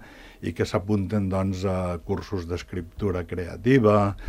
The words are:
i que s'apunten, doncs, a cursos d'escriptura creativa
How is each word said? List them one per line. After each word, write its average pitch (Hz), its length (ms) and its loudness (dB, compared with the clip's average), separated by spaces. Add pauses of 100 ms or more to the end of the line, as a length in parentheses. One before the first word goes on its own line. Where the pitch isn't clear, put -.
(400)
i 98 120 -4
que 110 160 -2
s'apunten, 101 640 0
doncs, 95 320 -2
a 92 360 -2
cursos 98 460 -6
d'escriptura 90 760 -4
creativa 101 960 4 (120)